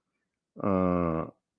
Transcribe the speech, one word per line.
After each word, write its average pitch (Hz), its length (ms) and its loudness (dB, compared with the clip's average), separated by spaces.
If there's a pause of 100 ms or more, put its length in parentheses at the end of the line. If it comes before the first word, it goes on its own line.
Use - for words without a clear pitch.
(640)
э, 87 640 0 (320)